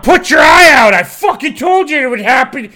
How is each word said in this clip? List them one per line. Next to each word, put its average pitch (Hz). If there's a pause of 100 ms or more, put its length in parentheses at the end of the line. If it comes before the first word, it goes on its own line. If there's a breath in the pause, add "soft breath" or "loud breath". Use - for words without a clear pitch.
put -
your 311
eye 330
out! 233
I 180
fucking 311
told 370
you 302
it 262
would 240
happen! 247